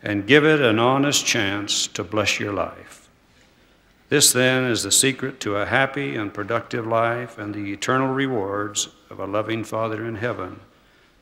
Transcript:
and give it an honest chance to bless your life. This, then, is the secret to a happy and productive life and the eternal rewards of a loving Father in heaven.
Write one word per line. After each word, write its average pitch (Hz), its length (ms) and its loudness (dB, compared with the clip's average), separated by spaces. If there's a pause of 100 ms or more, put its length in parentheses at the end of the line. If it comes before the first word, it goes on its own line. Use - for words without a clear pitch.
and 104 240 -2
give 143 200 8
it 156 160 6
an 113 180 4
honest 135 480 2
chance 101 600 0
to - 140 -6
bless 101 360 0
your 104 140 -4
life. - 540 -6 (1000)
This, 139 240 4
then, 127 300 2
is 110 180 0
the 98 100 -2
secret 131 500 0
to 104 160 -2
a 101 100 -2
happy 135 480 0
and 104 180 -6
productive 117 540 -4
life 117 500 0
and 104 160 -8
the 101 180 -6
eternal 131 400 0
rewards 104 800 -4 (220)
of 101 80 -14
a 95 80 -6
loving 107 360 -2
Father 110 400 -4
in 113 120 -6
heaven. 98 440 -6 (640)